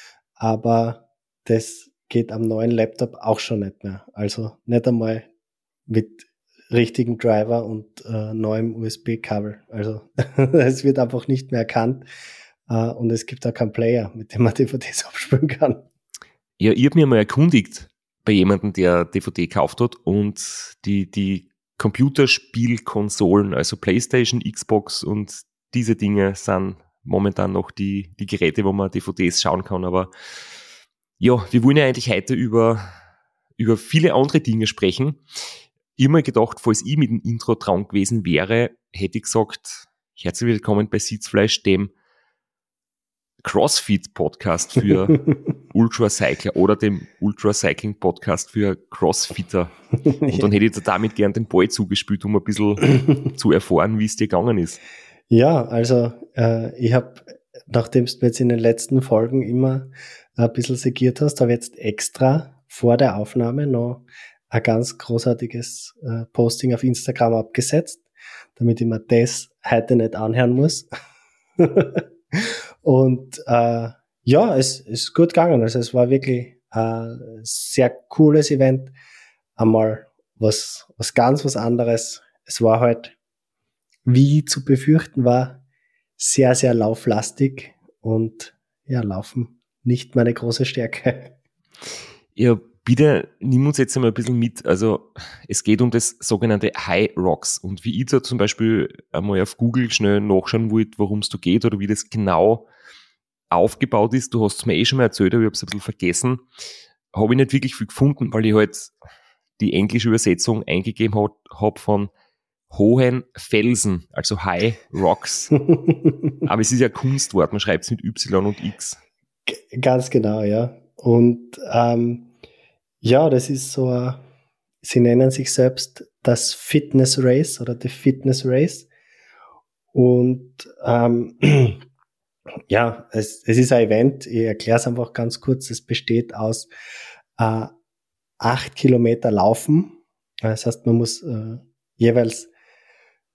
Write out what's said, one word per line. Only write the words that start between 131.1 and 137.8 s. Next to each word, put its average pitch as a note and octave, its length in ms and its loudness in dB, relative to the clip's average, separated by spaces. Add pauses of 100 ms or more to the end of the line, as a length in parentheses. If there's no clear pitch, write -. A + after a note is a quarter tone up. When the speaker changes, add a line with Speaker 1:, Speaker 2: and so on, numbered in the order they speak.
Speaker 1:
<clears throat> C3+ 400 4 (880)
ja, A2+ 440 0
es, - 340 -6
es A2+ 120 2
ist B2+ 140 4
ein A#2 140 4
Event, A#2+ 400 2
ich A#2 160 -2
erklär's A2+ 440 0
einfach B2 260 -6
ganz A#2 280 -6
kurz, C3 300 -4
es - 140 -12
besteht A#2 500 -4
aus, A2 340 -6 (680)
äh, A2 280 -2 (720)